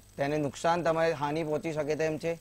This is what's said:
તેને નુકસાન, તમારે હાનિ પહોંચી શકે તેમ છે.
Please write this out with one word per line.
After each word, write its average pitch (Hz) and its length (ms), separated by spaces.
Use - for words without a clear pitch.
તેને 143 220
નુકસાન, 165 440
તમારે 160 300
હાનિ 151 320
પહોંચી 151 280
શકે 151 240
તેમ 156 220
છે. 165 220